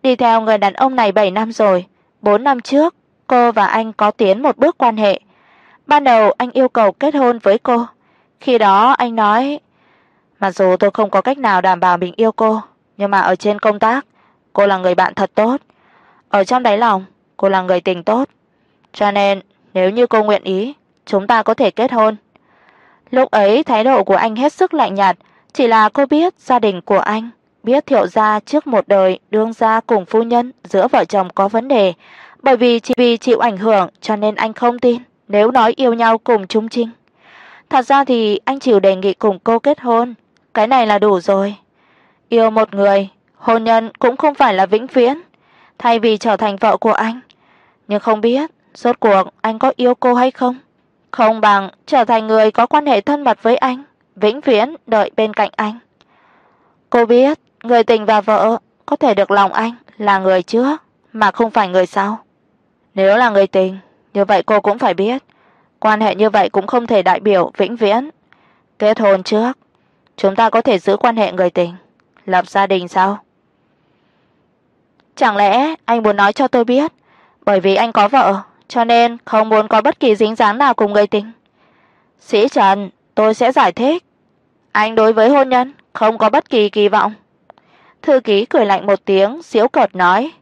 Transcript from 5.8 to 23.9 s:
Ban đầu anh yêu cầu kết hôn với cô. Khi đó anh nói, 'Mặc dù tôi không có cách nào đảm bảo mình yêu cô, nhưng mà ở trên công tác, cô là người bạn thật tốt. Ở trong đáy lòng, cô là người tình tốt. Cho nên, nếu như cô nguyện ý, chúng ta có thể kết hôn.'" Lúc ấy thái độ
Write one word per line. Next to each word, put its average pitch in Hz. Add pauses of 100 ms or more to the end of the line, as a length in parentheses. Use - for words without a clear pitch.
Ban 294
đầu 226
anh 247
yêu 254
cầu 214
kết 294
hôn 240
với 202
cô. 240 (540)
Khi 247
đó 208
anh 240
nói, 226 (800)
'Mặc 196
dù 185
tôi 202
không 214
có 190
cách 277
nào 202
đảm 185
bảo 180
mình 180
yêu 220
cô, 220 (360)
nhưng 202
mà 196
ở 180
trên 208
công 208
tác, 240 (480)
cô 202
là 196
người 180
bạn 185
thật 196
tốt. 233 (680)
Ở 196
trong 247
đáy 208
lòng, 208 (320)
cô 196
là 190
người 180
tình 175
tốt. 233 (640)
Cho 208
nên, 202 (320)
nếu 185
như 233
cô 220
nguyện 208
ý, 196 (320)
chúng 196
ta 226
có 226
thể 226
kết 240
hôn.'" 220 (960)
Lúc 254
ấy 214
thái 226
độ 247